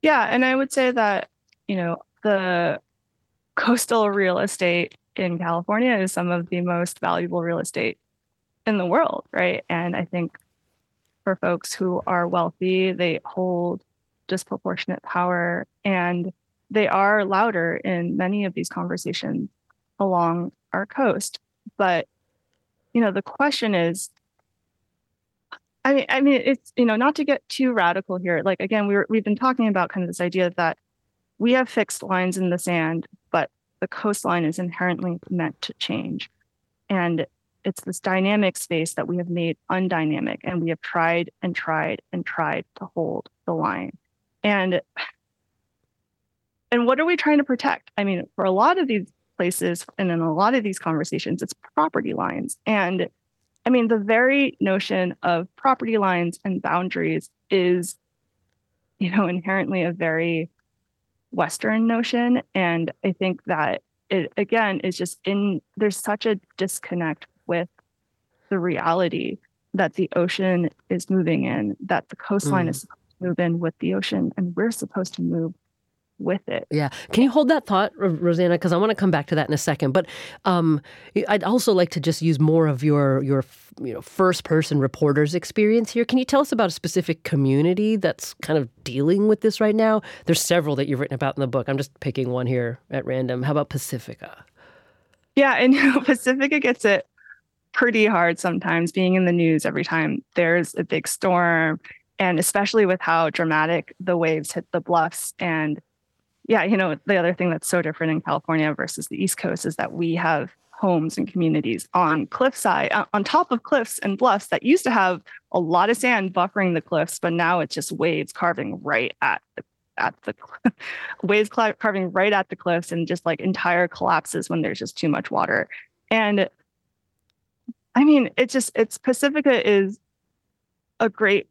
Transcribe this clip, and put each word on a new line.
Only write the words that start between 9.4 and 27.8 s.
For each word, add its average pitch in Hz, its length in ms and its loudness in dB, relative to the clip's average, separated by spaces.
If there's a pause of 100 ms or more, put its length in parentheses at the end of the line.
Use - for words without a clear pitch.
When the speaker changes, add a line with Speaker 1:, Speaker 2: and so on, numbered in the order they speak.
Speaker 1:
And 175 260 -4
I 185 100 -2
think 175 340 -6 (880)
for 190 120 0
folks 175 380 -4
who 180 320 -2
are 175 220 0
wealthy, 185 640 0
they 175 320 -2
hold 180 580 -4 (460)
disproportionate 185 760 -6
power, 180 640 -2 (180)
and 175 480 -2 (380)
they 208 180 2
are 202 360 4
louder 190 520 0
in 175 400 -4
many 196 280 0
of 185 100 -4
these 175 140 -6
conversations 175 800 -6 (520)
along 175 500 0 (220)
our 190 140 -4
coast. - 520 -2 (380)
But, 180 300 0 (840)
you 233 80 2
know, 214 120 4
the 196 100 -2
question 254 520 -2
is, 170 360 0 (1700)
I 269 100 4
mean, 277 140 2
I - 120 2
mean, 277 240 4
it's, - 320 -2
you 247 80 4
know, 220 120 2
not 269 200 2
to 302 80 -2
get 277 240 -2
too 254 240 0
radical 185 440 0